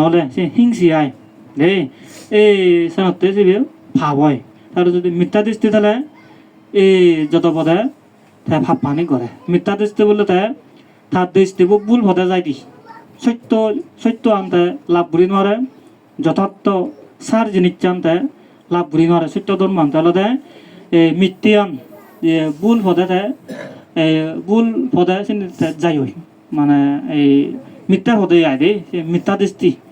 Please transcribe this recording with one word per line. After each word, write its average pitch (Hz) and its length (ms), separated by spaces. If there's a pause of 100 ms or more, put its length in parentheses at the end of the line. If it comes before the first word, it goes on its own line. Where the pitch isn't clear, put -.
হলে, 165 180 (140)
সে 185 80 (140)
হিংসি 226 360
আয়। 151 180 (480)
দে, 170 140 (580)
এই 208 260 (320)
সেনতে 185 440
যে 202 280 (360)
ভাব 147 240
হয়। 147 180 (360)
তার 180 180
যদি 180 180
মিথ্যা 175 320
দৃষ্টি 220 280
তাহলে, 208 220 (800)
এই 180 600
যত 170 220
পদে 160 240 (680)
তে 156 120
ভাব 143 240
পানি 143 240
করে। 127 200 (220)
মিথ্যা 175 280
দৃষ্টি 208 280
বললে 208 200
তে 185 160 (720)
তার 180 220
দৃষ্টি 185 300
ভুল 208 380
পদে 185 240
যায় 180 160
দি। 147 120 (680)
সত্য, 220 500 (280)
সত্য 233 280
আনতে 185 320 (260)
লাভ 170 220
বুড়ি 175 160
নোৱাৰে, 196 280 (680)
যথার্থ 190 480 (520)
সার 226 300
জিনিস 180 360
আনতে 175 280 (560)
লাভ 175 200
বুড়ি 160 160
নোৱাৰে। 170 220
সত্য 190 280
ধর্ম 190 220
আনতে 147 200
হলে 330 140
তে 196 140 (680)
এই 165 200
মিথ্যে 190 420
আন, 202 120 (520)
এ, 160 280 (100)
ভুল 226 240
পদে 180 220
তে, 185 140 (800)
এ, 160 60 (400)
ভুল 220 460
পদে 180 320
চিনি 208 220 (120)
তে 170 80 (120)
যাই 160 200
হই। 127 140 (400)
মানে 143 260 (340)
এই 143 400 (380)
মিথ্যা 190 300
পদে 170 260
আয় 135 120
দে, 156 120 (200)
সে 175 120
মিথ্যা 170 340
দৃষ্টি। 190 340 (220)